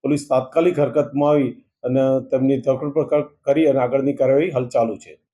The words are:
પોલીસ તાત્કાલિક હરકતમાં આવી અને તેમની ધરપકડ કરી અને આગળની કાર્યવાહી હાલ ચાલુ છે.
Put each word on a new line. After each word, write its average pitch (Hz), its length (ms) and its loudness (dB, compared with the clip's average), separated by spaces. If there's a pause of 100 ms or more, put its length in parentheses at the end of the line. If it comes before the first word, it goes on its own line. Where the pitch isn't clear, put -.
પોલીસ 143 260 -2
તાત્કાલિક 165 500 0
હરકતમાં 143 500 0
આવી 139 260 0 (280)
અને 127 180 0 (300)
તેમની 135 260 2
ધરપકડ 143 640 -2
કરી 147 440 -2
અને 135 140 2
આગળની 135 340 0
કાર્યવાહી 139 360 2
હાલ 127 180 -4
ચાલુ 117 280 -2
છે. - 240 -20 (140)